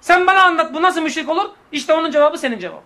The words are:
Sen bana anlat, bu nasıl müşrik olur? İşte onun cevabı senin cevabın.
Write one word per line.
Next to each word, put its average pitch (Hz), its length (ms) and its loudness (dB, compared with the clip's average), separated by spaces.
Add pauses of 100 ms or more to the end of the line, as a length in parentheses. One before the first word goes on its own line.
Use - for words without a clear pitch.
Sen 359 260 2
bana 381 160 4
anlat, 330 320 0
bu 320 80 -4
nasıl 339 200 0
müşrik 311 260 -6
olur? 370 220 -4 (220)
İşte 302 200 -2
onun 320 180 0
cevabı 302 280 2
senin 247 200 -4
cevabın. 160 280 -12